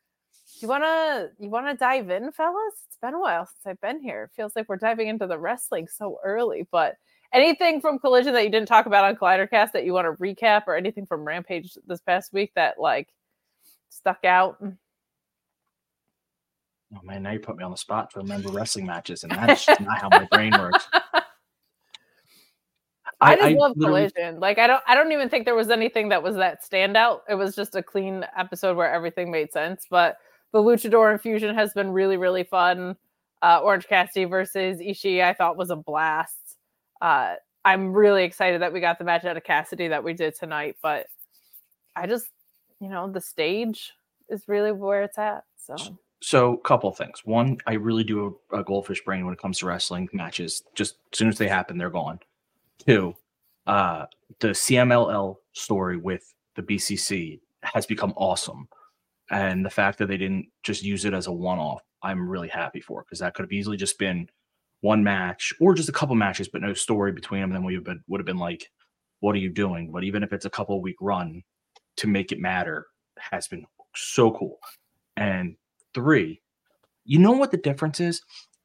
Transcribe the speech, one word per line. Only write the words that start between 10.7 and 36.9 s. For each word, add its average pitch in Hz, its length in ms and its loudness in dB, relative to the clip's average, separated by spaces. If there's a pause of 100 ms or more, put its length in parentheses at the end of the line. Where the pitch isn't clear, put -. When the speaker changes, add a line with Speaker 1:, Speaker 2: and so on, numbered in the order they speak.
Speaker 1:
anything 190 300 -4
from 151 200 -6
Rampage 175 520 -8 (100)
this 180 140 -10
past 185 320 0
week 196 220 -2
that, 160 240 0
like, 139 300 0 (800)
stuck - 340 -4
out? 185 340 4 (2500)
Speaker 2:
Oh 95 80 -20
man, 95 200 -12
now 101 80 -6
you 110 80 -6
put 107 180 -12
me 90 60 -12
on 90 80 -10
the 92 60 -12
spot 107 340 -6
to - 80 -14
remember 98 300 -8
wrestling 101 360 -6
matches, 87 380 -10
and 85 80 -10
that's - 340 -4
just - 160 2
not 208 180 -6
how 196 100 -8
my - 160 4
brain - 340 0
works. - 340 -2
Speaker 1:
<laughs> 339 40 2 (160)
I 339 100 0 (2000)
Speaker 2:
I, - 40 10
Speaker 1:
just 403 100 6
Speaker 2:
I - 80 8
Speaker 1:
love 285 220 6
Speaker 2:
literally 190 360 4
Speaker 1:
Collision. 170 280 -6
Like, 202 200 2
I 233 80 8
don't, 262 180 6
I 247 100 8
don't 311 160 6
even 277 180 0
think 247 160 -2
there 240 100 2
was 220 140 2
anything 226 400 2
that 180 120 4
was 190 140 -2
that 185 280 0
standout. 196 640 2
It 214 60 0
was 196 200 -2
just 196 200 -8
a 190 60 -2
clean 190 440 -6 (120)
episode 185 400 -2
where 170 160 2
everything 170 380 -4
made 156 200 -2
sense. 165 380 -6
But 175 280 4 (340)
the 220 80 4
Luchador 220 520 6
infusion 214 440 -2
has 214 180 0
been 196 180 -2
really, 190 260 2
really 185 260 0
fun. 180 520 0 (460)
Uh, 170 220 6
Orange 190 240 2
Cassidy 190 380 2
versus 185 540 -2
Ishii, 190 440 -2
I 180 100 4
thought 170 240 0
was 180 120 -6
a 170 60 -4
blast. 156 600 -2 (640)